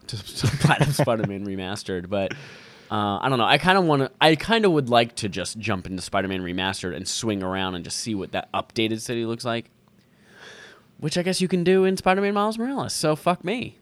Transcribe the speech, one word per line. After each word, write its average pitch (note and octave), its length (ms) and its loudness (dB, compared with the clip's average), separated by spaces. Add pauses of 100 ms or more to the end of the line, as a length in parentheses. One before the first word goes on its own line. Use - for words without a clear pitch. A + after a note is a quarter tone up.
to, G2+ 160 -10 (120)
to - 120 0
<laughs> - 120 -2
platinum C#3+ 320 4
Spider-Man G#2+ 520 0
Remastered. F#2+ 640 -6
But, G2 260 -2 (580)
uh, G#2 280 0
I - 80 0
don't C3 120 2
know. A2 60 4
I C3 120 6
kinda F#3 240 4
wanna, C#3+ 300 2 (100)
I D#3 140 8
kinda G#3+ 340 2
would D3 200 2
like A#2 260 4
to G#2 140 -4
just F2+ 280 -6
jump G2 300 -4
into F2+ 160 -6
Spider-Man F#2+ 380 0
Remastered F#2 540 -4
and F#2 120 -8
swing G#2 340 -2
around F#2 320 -2
and F2 100 -6
just - 140 -8
see A2 160 -6
what F#2+ 200 -6
that - 200 -6
updated A2 480 -2
city A#2 240 -4
looks A#2 180 -4
like, A#2 280 -4 (1300)
which D3+ 180 -4
I F3 60 2
guess F#3 180 0
you F3+ 60 2
can F3 160 2
do F#3+ 200 6
in F#3+ 140 2
Spider-Man G3+ 380 2
Miles A3 240 -2
Morales. A#3 340 -4
So D#3 220 0
fuck F3 280 -2
me. F#3 380 -6